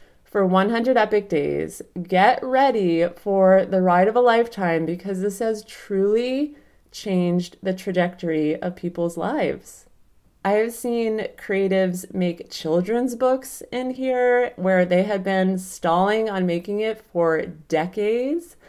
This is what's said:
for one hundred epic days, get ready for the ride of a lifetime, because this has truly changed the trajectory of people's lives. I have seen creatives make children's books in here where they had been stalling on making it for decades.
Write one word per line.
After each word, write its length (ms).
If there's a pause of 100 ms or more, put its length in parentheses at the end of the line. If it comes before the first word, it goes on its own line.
(240)
for 220
one 240
hundred 260
epic 320
days, 540 (200)
get 400
ready 640
for 580
the 160
ride 260
of 80
a 40
lifetime, 640
because 340
this 200
has 240
truly 920 (340)
changed 720
the 120
trajectory 880
of 120
people's 440
lives. 680 (580)
I 100
have 200
seen 540 (100)
creatives 800
make 340
children's 640
books 560
in 200
here 680
where 300
they 160
had 200
been 360
stalling 720
on 160
making 340
it 220 (100)
for 300
decades. 1120 (120)